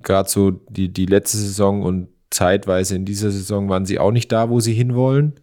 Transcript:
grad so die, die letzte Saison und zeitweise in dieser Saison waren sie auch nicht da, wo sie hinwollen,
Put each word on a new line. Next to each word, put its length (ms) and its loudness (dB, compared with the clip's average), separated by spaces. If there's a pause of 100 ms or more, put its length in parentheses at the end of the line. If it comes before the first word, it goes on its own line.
grad 260 0
so 220 2
die, 420 -6
die 140 -2
letzte 300 2
Saison 440 0
und 280 -4 (200)
zeitweise 680 0
in 100 -4
dieser 260 -2
Saison 360 -4
waren 200 -2
sie 100 -2
auch 140 2
nicht 200 -2
da, 200 0
wo 80 2
sie 140 0
hinwollen, 680 2